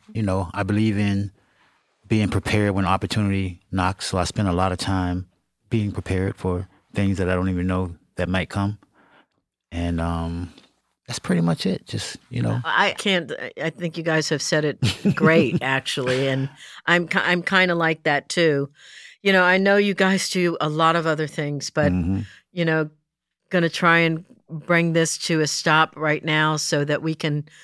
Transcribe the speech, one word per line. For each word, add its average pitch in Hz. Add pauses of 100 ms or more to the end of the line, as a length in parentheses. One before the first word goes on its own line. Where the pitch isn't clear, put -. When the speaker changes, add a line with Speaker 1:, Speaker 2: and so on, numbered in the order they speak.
(120)
Speaker 1:
you 110
know, 95
I 101
believe 104
in 101 (760)
being 107
prepared 104
when 98
opportunity 95 (100)
knocks. 92
So 98
I 87
spend 101
a -
lot 90
of 87
time 92 (420)
being 107
prepared 95
for 90 (260)
things 98
that 90
I 92
don't 92
even 90
know 92 (220)
that 90
might 92
come. 101 (920)
And, 85
um, 85 (540)
that's -
pretty 175
much 165
it. 185
Just, - (120)
you 120
know. 117
Speaker 2:
I 185
can't, 180
I, - (120)
I 160
think 165
you 165
guys 156
have 147
said 151
it -
great, 160
Speaker 1:
<laughs> -
Speaker 2:
actually. 131
And 135 (360)
I'm 175
ki-, 185
I'm 175
kinda 185
like 160
that 147
too. 147 (520)
You 196
know, 185
I 180
know 202
you 202
guys 190
do 175
a 151
lot 165
of 165
other 156
things, 147
but, 147
Speaker 1:
Mm-hmm. 90 (320)
Speaker 2:
you 170
know, 160 (600)
gonna 170
try 165
and 165 (240)
bring 170
this 165
to 160
a 151
stop 156
right 151
now 156
so 147
that 147
we 160
can, 151 (180)